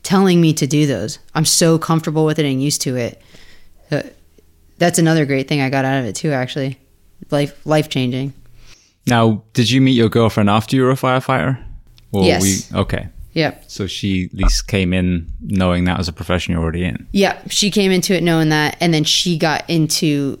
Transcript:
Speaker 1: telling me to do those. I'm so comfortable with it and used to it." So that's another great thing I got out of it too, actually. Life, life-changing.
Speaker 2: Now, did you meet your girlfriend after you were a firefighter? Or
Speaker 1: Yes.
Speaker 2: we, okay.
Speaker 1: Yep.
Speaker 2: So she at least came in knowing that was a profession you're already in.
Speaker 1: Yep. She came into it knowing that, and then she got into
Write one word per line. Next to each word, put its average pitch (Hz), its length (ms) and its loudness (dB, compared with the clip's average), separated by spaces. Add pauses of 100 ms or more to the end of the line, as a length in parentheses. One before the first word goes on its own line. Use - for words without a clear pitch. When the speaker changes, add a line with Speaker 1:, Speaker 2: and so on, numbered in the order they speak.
Speaker 1:
telling 190 360 4
me 160 140 4
to 156 140 -2
do 147 200 2
those. 110 320 -6 (160)
I'm 151 120 0
so 165 320 2
comfortable 156 480 0
with 156 120 0
it 156 60 0
and 135 180 -2
used 147 200 -2
to 127 140 -4
it." 117 260 -6 (640)
So - 180 -4 (720)
that's 170 220 2
another 160 260 4
great 135 240 -2
thing 143 140 0
I 131 80 0
got 135 160 0
out 135 140 0
of 123 40 -4
it 98 100 -6
too, 156 180 -4
actually. 131 460 -4 (520)
Life, 143 340 -2
life-changing. 135 680 -2 (720)
Speaker 2:
Now, 117 380 2 (100)
did 113 160 2
you 131 120 2
meet 131 140 4
your 117 140 4
girlfriend 110 400 2
after 110 280 2
you 131 60 4
were 127 100 4
a - 20 2
firefighter? 131 680 0 (520)
Or 98 100 2
Speaker 1:
Yes. 95 500 2
Speaker 2:
we, 95 60 -2
okay. 95 300 -4 (240)
Speaker 1:
Yep. 147 340 -4
Speaker 2:
So 98 220 -8
she 95 380 -4
at - 80 -14
least 90 340 0
came 92 240 0
in 90 340 0 (140)
knowing 90 460 0
that 90 120 0
was 87 80 -2
a 82 60 -6
profession 90 400 -4
you're 82 100 -2
already 85 220 -2
in. - 260 -6
Speaker 1:
Yep. - 400 -2
She 202 220 -2
came 196 180 2
into 185 240 0
it 165 80 0
knowing 160 280 2
that, 151 300 0
and 170 140 2
then 151 80 2
she 170 340 -2
got 156 320 -2
into 151 720 0